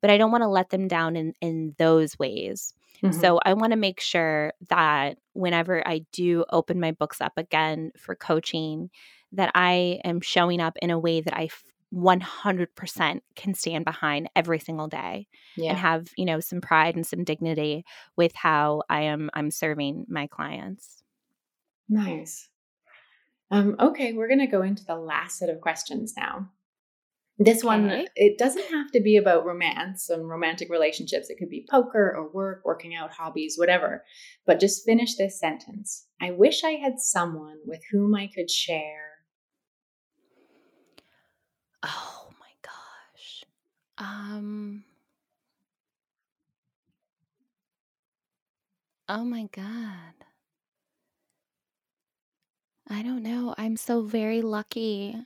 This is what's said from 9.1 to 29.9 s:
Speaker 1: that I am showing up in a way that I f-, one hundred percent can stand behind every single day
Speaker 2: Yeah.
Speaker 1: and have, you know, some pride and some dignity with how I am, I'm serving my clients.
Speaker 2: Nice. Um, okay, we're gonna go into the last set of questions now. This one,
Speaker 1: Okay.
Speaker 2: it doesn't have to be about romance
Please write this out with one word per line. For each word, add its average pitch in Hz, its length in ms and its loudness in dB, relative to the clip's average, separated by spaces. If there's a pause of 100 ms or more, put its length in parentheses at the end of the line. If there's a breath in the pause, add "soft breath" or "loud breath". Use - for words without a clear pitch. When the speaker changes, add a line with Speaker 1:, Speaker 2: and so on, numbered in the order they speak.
Speaker 1:
that 190 200 2
I 180 520 4
am 175 160 -2
showing 175 400 2
up 165 200 -2
in 170 100 0
a 165 80 2
way 165 200 2
that 160 160 -6
I 160 100 -2
f-, - 180 -12 (260)
one 180 320 4
hundred 180 520 -2
percent - 480 -4 (140)
can 202 180 -6
stand 165 300 -4
behind 151 500 -4
every 170 260 2
single 156 280 -8
day 156 400 -10 (300 soft breath)
Speaker 2:
Yeah. 160 140 -2
Speaker 1:
and 185 60 0
have, 170 380 0
you 185 80 -4
know, 160 160 0
some 175 220 -6
pride 160 340 4
and 165 100 -4
some 175 200 -4
dignity 156 580 -2 (320 loud breath)
with - 180 4
how 151 560 2
I 151 120 2
am, 151 320 -2
I'm 151 180 -2
serving 147 560 -4
my 147 200 -6
clients. - 760 -12 (840)
Speaker 2:
Nice. 180 580 -2 (1040 soft breath)
Um, 202 280 4
okay, 262 340 2
we're 226 160 -4
gonna 269 180 4
go 202 140 2
into 196 240 -2
the 165 100 -4
last 160 420 -6
set 175 120 -2
of 160 120 -4
questions - 560 -4
now. - 320 -6 (880)
This 226 260 6
one, 214 280 4
Speaker 1:
Okay. 190 240 -2
Speaker 2:
it 208 220 6
doesn't 269 340 0
have 294 200 -2
to 240 100 4
be 208 160 6
about 175 280 6
romance 175 640 -4